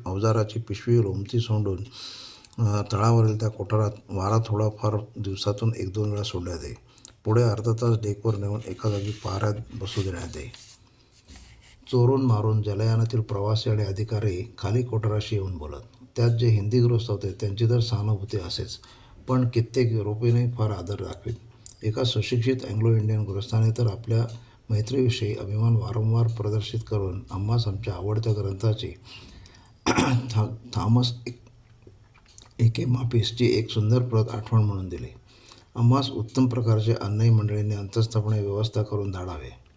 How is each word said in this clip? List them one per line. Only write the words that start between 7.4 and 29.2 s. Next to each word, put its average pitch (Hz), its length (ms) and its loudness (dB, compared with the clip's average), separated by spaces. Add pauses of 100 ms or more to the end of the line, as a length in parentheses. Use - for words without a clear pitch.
अर्धा 107 280 2
तास 113 320 2
डेकवर 104 340 0
नेऊन 101 300 -4
एका 98 220 -4
जागी 101 220 -2
पहाऱ्यात 101 420 -2 (200)
बसू - 280 -6
देण्यात 82 360 -6
येई. 73 100 -10 (1400)
चोरून 131 300 4
मारून 107 400 2
जलयानातील 113 580 0
प्रवासी 107 500 -2
आणि 107 140 2
अधिकारी 101 720 -2
खाली 113 260 0
कोठाराशी 107 520 -2
येऊन 95 220 -4
बोलत. 73 480 -14 (100)
त्यात 117 140 4
जे 117 180 2
हिंदीग्रस्त 110 600 4
होते 98 220 -2
त्यांची 104 380 0
तर 120 100 4
सहानुभूती 104 580 -2
असेच, - 400 -8 (500)
पण 127 260 2
कित्येक 117 380 2
युरोपियनही 117 600 2
फार 107 200 0
आदर 95 320 -6
दाखवीत. 113 320 -8 (480)
एका 110 200 -2
सुशिक्षित 120 520 0 (140)
अँग्लो 110 260 4
इंडियन 107 260 2
गृहस्थाने 110 500 2
तर 110 200 2
आपल्या 113 340 0 (440)
मैत्रीविषयी 110 640 0
अभिमान 107 400 2
वारंवार 113 520 2
प्रदर्शित 107 600 -2
करून 98 440 -2
आम्हास 110 360 0
आमच्या 98 260 -4
आवडत्या 104 400 0
ग्रंथाची 101 540 0 (960)